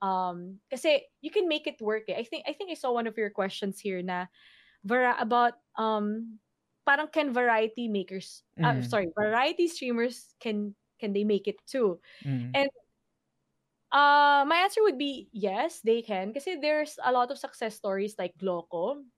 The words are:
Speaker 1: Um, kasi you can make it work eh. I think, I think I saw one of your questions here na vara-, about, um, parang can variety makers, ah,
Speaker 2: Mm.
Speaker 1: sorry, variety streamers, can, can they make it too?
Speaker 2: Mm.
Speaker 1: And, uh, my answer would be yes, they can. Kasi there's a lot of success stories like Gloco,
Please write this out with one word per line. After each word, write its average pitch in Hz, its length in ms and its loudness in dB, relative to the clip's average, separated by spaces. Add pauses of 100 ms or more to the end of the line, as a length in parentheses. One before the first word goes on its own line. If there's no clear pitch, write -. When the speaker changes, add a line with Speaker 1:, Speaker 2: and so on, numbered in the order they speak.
Speaker 1:
Um, 185 640 -2
kasi 285 400 2 (160)
you 302 80 -8
can 392 160 2
make 302 180 -2
it - 140 -8
work 214 320 -4
eh. 185 80 -4
I 233 80 -6
think, - 180 -10
I 302 80 -6
think 381 160 -10
I 320 80 -6
saw 254 140 -4
one 233 160 0
of 220 100 -8
your 208 140 -2
questions 196 480 -4
here 185 240 -6
na 180 240 -4 (560)
vara-, 247 340 2
about, 240 380 2 (240)
um, 220 580 -2 (480)
parang 294 220 2
can 294 260 0
variety 233 540 2
makers, 190 560 -6 (180)
ah, 147 140 4
Speaker 2:
Mm. 123 100 -2
Speaker 1:
sorry, 185 300 0
variety 247 560 2
streamers, 240 680 -4
can, 208 380 -6 (240)
can 208 140 -4
they 202 100 0
make 208 240 0
it 196 180 -6
too? 208 320 0 (300)
Speaker 2:
Mm. 127 260 -4
Speaker 1:
And, 277 160 2 (1300)
uh, 285 500 8
my 320 120 2 (100)
answer 440 160 2
would 302 160 4
be 269 320 -6
yes, 208 500 -2
they 226 220 2
can. 202 300 -4
Kasi 320 260 -6
there's 294 420 -2
a - 100 0
lot 247 200 2
of 269 80 -10
success 226 340 -8
stories 202 460 -4
like 185 180 -6
Gloco, 185 640 -4 (160)